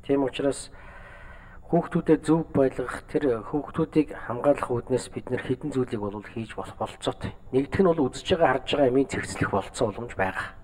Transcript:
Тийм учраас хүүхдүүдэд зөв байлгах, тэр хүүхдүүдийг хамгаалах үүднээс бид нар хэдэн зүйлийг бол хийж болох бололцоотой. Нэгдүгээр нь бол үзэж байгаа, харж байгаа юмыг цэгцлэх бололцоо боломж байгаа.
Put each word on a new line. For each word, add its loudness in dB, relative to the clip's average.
Тийм 4
учраас -2
хүүхдүүдэд 2
зөв 2
байлгах, 2
тэр 0
хүүхдүүдийг 0
хамгаалах 2
үүднээс -2
бид -8
нар -4
хэдэн -4
зүйлийг 0
бол -4
хийж -10
болох -10
бололцоотой. -6
Нэгдүгээр 2
нь 8
бол 4
үзэж -6
байгаа, 4
харж -8
байгаа 4
юмыг 4
цэгцлэх -4
бололцоо 0
боломж -10
байгаа. -2